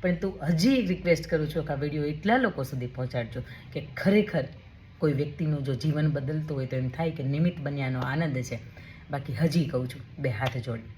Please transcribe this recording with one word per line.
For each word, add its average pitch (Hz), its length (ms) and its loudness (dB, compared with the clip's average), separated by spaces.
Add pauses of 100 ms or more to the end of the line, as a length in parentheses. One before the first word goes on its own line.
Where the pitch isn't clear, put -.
પરંતુ 185 360 0 (100)
હજી 214 340 6
રિક્વેસ્ટ 175 440 2
કરું 151 220 2
છું 156 180 -2
કે 156 60 -2
આ 139 40 0
વીડિયો 147 280 0
એટલા 170 320 2
લોકો 220 260 2
સુધી 127 240 -4
પહોંચાડજો 127 540 -4 (320)
કે - 140 -6 (100)
ખરેખર 202 480 4 (540)
કોઈ 151 140 4
વ્યક્તિનું 147 500 0
જો 135 120 0
જીવન 151 360 2
બદલતું 143 460 -2
હોય 131 100 -2
તો 131 100 -2
એમ 127 120 0
થાય 160 220 -2
કે 156 120 -6
નિમિત્ત 156 380 2
બન્યાનો 139 400 -2
આનંદ 139 360 0
છે. 120 220 -4 (520)
બાકી 139 220 -6
હજી 160 320 4
કહું 127 240 0
છું - 120 -10 (180)
બે 139 120 0
હાથ 131 260 0
જોડી 117 260 -4 (160)